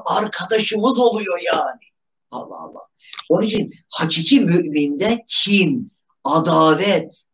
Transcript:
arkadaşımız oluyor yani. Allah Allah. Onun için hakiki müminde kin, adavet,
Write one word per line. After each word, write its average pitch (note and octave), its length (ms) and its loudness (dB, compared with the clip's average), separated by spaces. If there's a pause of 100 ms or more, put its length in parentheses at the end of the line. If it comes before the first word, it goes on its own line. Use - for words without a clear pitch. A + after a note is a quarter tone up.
arkadaşımız G#3+ 920 0
oluyor G3+ 400 0 (140)
yani. C3+ 280 -2 (500)
Allah A2 280 -14
Allah. - 280 -18 (420)
Onun F3+ 160 2
için - 280 -4 (160)
hakiki E3 520 2
müminde E3+ 840 0
kin, F#3 680 0 (300)
adavet, D#3+ 880 2 (220)